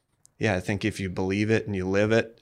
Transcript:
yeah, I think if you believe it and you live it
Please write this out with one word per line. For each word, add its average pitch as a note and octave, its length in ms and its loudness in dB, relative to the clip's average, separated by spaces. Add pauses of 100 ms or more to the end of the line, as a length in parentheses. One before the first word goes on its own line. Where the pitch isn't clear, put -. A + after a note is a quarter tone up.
(380)
yeah, G#2 160 0
I F2+ 60 -2
think G2+ 240 -4
if G#2 140 -2
you F#2+ 120 -4
believe G2 400 0
it A2+ 160 2
and G2+ 100 -4
you F#2 100 -2
live G2+ 260 2
it A2+ 300 0